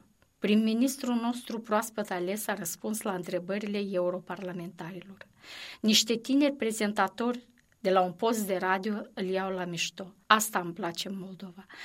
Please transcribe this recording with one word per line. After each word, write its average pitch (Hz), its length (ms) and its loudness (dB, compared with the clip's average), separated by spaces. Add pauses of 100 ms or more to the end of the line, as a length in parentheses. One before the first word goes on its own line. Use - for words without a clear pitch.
(380)
Prim-ministrul 220 760 4
nostru 233 460 -2
proaspăt 214 500 -2
ales 190 360 -2
a 208 80 0
răspuns 214 480 -6
la 202 120 -2
întrebările 185 760 -4
europarlamentarilor. 180 1400 -6 (540)
Niște 220 340 4
tineri 277 400 4
prezentatori 220 920 0 (320)
de 190 120 0
la 190 100 8
un 180 120 4
post 226 340 2
de 190 100 0
radio 190 380 0 (200)
îl 208 100 -4
iau 190 280 0
la 185 120 -4
mișto. 175 500 -6 (120)
Asta 214 320 2
îmi 175 140 -2
place 170 360 -6
în 196 100 -6
Moldova. 190 480 -14 (180)